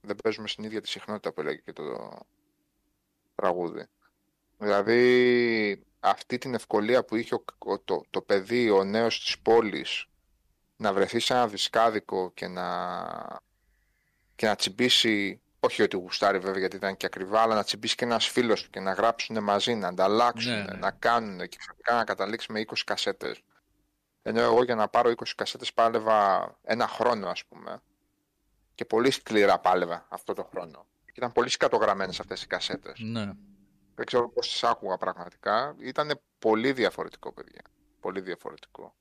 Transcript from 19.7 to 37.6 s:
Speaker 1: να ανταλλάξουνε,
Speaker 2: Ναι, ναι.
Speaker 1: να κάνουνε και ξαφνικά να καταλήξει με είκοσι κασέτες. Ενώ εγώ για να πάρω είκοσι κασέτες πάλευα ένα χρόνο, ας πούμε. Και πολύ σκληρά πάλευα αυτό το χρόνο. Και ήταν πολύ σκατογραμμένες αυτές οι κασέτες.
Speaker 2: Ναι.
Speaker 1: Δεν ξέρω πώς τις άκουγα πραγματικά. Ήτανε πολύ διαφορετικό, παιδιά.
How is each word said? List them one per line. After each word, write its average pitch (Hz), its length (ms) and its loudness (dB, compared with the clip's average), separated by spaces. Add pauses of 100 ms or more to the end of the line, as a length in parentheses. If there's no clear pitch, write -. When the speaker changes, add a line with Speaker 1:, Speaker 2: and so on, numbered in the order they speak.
Speaker 1:
να 98 120 -4
ανταλλάξουνε, 113 680 2
Speaker 2:
Ναι, 104 80 -4
ναι. 98 140 -10
Speaker 1:
να 95 140 -2
κάνουνε 107 560 0
και - 120 -16
ξαφνικά - 360 -2
να 117 80 2
καταλήξει 104 480 -4
με 107 80 -4
είκοσι 110 240 -6
κασέτες. - 580 -4 (800)
Ενώ 113 200 0
εγώ 120 220 6
για 123 120 0
να 107 120 2
πάρω 120 220 4
είκοσι - 260 -4
κασέτες - 380 -8
πάλευα 107 760 4 (120)
ένα 113 260 -2
χρόνο, 113 400 0
ας - 180 -8
πούμε. - 360 -16 (920)
Και - 100 -8
πολύ 120 260 4
σκληρά 101 480 4
πάλευα 87 500 0
αυτό 92 240 -8
το 95 100 -6
χρόνο. 87 440 -12 (180)
Και - 100 -20
ήταν 123 160 -6
πολύ 123 180 2
σκατογραμμένες 98 680 2
αυτές - 240 -10
οι - 40 -16
κασέτες. - 520 -8
Speaker 2:
Ναι. 110 320 -6 (640)
Speaker 1:
Δεν 120 100 -6
ξέρω 120 240 0
πώς - 220 -4
τις - 120 -4
άκουγα 101 340 0
πραγματικά. 101 840 -4
Ήτανε 135 420 -4 (180)
πολύ 113 320 2
διαφορετικό, 95 600 -2
παιδιά. - 280 -20 (380)